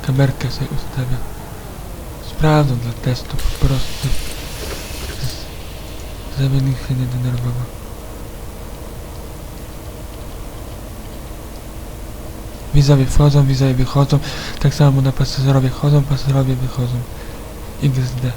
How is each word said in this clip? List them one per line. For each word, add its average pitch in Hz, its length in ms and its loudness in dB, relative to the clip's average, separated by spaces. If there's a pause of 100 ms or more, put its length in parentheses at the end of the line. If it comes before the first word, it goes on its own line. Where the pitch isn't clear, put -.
(160)
Merkę 131 340 4
sobie 131 160 -4
ustawię. 127 500 -2 (1120)
Sprawdzam 151 480 4
dla 117 140 -4
testu - 440 -2
po - 300 4
prostu. 131 420 2 (1120)
Z-, - 1160 -8
żeby 135 160 2
nikt 135 320 0
się 131 60 0
nie 127 120 0
denerwował. 123 600 -2 (4000)
Widzowie 139 320 8
wchodzą, 143 400 8
widzowie 131 280 4
wychodzą. 135 440 4 (420)
Tak 139 140 4
samo 135 280 6
na 135 100 4
pasażerowie 135 560 2
chodzą, 147 340 4
pasażerowie 135 520 2
wychodzą. 123 460 0 (840)
X 139 120 4 (280)
D. 123 140 0